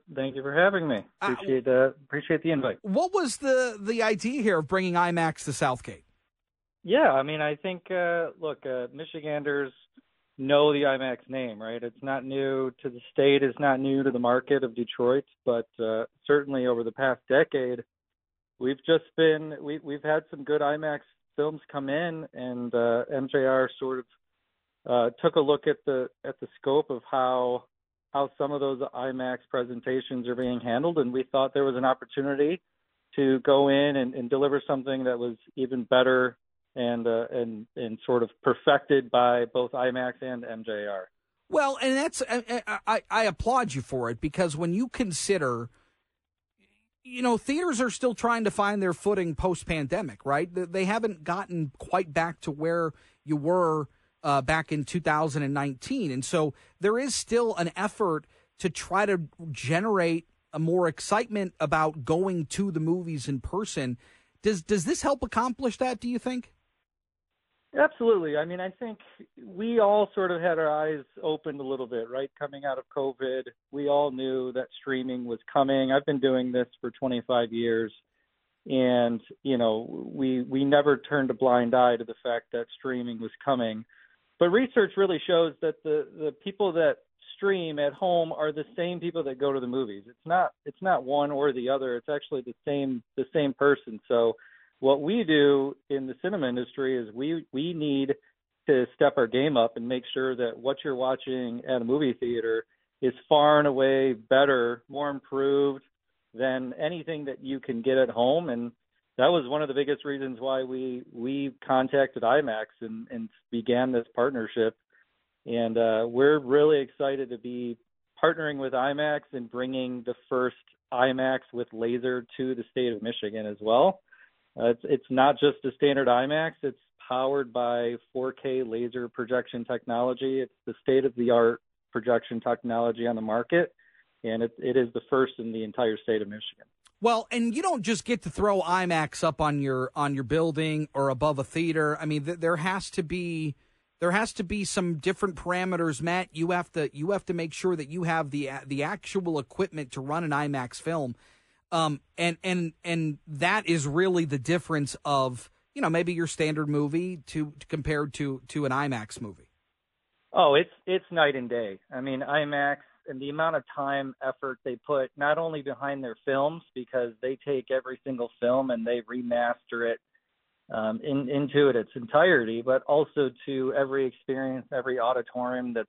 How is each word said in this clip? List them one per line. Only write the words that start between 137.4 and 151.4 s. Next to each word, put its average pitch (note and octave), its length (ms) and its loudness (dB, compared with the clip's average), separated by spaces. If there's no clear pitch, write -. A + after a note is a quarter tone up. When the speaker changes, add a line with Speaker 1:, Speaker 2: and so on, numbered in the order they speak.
Speaker 2:
you D4+ 80 -4
don't E4+ 200 0
just G3+ 220 -2
get A#3+ 180 -4
to F3 80 -10
throw G3 300 0
imax E3+ 640 0
up D#3+ 160 0
on D3 220 0
your, B2+ 340 -2
on C#3+ 180 0
your C3+ 100 -4
building D#3 680 0
or C#3 160 0
above C3+ 300 0
a C3+ 60 -2
theater. D#3 540 0
I D#3+ 60 -8
mean, D3+ 220 -2
th-, E3+ 140 -6
there E3 160 2
has F#3 340 -4
to F#3+ 120 -4
be, E3 520 -4
there F3 100 0
has G#3+ 240 0
to G#3 100 -4
be G3+ 200 -4
some F3 340 -2
different F#3 380 -2
parameters F3 680 -2
met. F3+ 300 -2
You E3 180 -2
have F3 220 -2
to, D3+ 200 -2
you D3+ 200 -4
have F#3+ 140 -2
to F#3 80 -2
make E3 200 -6
sure F#3 200 0
that D3+ 140 -6
you F3 140 -8
have D#3+ 280 -2
the, C#3 200 -6
the C#3 160 -4
actual F3 560 -4
equipment D3+ 540 -6
to C3+ 100 -10
run D3+ 220 -4
an D3+ 60 -4
imax C#3+ 500 -4
film. D#3 360 -4